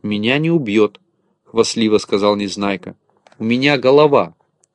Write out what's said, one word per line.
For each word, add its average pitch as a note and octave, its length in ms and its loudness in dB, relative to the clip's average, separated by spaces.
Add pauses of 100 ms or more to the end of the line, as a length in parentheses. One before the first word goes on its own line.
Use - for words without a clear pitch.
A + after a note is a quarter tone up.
«Меня G#2+ 360 -2
не D#3+ 120 -2
убьет», G#2+ 500 0 (440)
хвастливо A2 540 0
сказал G#2 360 0
Незнайка. G2+ 640 -6 (420)
«У A2 60 -8
меня C3 340 0
голова C3 560 2 (400)